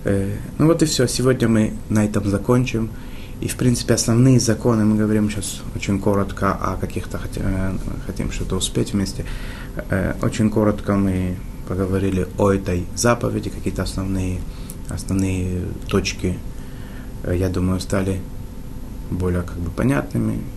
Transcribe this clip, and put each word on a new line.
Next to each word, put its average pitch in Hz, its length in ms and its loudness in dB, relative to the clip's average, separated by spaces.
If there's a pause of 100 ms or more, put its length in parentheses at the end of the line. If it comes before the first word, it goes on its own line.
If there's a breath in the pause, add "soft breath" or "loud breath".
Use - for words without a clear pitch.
Э, 98 320 0 (220)
ну 151 100 4
вот 165 140 6
и 160 40 4
всё. 135 220 2
Сегодня 123 400 2
мы 110 260 4 (160)
на 107 160 4
этом 104 240 0
закончим. 110 600 2 (500 loud breath)
И, - 80 -4
в - 80 -4
принципе, 123 380 2
основные 120 460 6
законы, 110 440 2
мы 107 140 4
говорим 107 320 4
щас 104 320 -6 (140)
очень 98 240 0
коротко 98 540 2
о 95 220 -2
каких-то, - 440 -4
хоти-, - 240 -4
э, 95 340 0 (300)
хотим - 240 -2
что-то 90 240 -2
успеть - 380 0
вместе. 98 320 0 (640 loud breath)
Э, 92 340 0
очень 113 260 2
коротко 104 460 2
мы 92 400 0 (320)
поговорили 95 600 0 (100)
о 101 140 6
этой 92 340 0 (100)
заповеди, 113 540 0
какие-то - 340 -2
основные, 95 560 -2 (500 loud breath)
основные 92 760 0 (220)
точки, 90 520 0 (840 loud breath)
э, 90 140 0
я 92 120 2
думаю, 92 300 0
стали 95 400 0 (920)
более 90 320 0
как 87 140 -6
бы 87 120 -4
понятными. 117 680 0 (180)